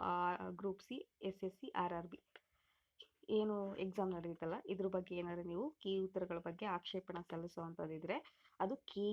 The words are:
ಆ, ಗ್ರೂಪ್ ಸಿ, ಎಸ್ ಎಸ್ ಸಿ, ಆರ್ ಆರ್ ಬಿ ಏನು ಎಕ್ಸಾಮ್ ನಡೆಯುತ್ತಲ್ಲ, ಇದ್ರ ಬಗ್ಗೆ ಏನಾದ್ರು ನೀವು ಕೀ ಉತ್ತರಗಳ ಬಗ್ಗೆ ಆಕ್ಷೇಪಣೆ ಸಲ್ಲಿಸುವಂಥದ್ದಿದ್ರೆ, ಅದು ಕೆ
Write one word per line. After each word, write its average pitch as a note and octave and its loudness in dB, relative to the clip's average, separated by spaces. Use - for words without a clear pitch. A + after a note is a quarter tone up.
ಆ, F3 4
ಗ್ರೂಪ್ F#3+ -2
ಸಿ, B3+ -6
ಎಸ್ F#3+ -4
ಎಸ್ F#3 -2
ಸಿ, C4 -8
ಆರ್ F3+ 2
ಆರ್ E3+ -4
ಬಿ E3 -12
ಏನು G#3+ 4
ಎಕ್ಸಾಮ್ F#3+ 2
ನಡೆಯುತ್ತಲ್ಲ, E3+ -2
ಇದ್ರ F#3+ 2
ಬಗ್ಗೆ F#3 2
ಏನಾದ್ರು F3 0
ನೀವು F3 0
ಕೀ F#3+ 0
ಉತ್ತರಗಳ F#3 0
ಬಗ್ಗೆ F3 -4
ಆಕ್ಷೇಪಣೆ F3 -2
ಸಲ್ಲಿಸುವಂಥದ್ದಿದ್ರೆ, E3 -2
ಅದು G3 4
ಕೆ G3+ 0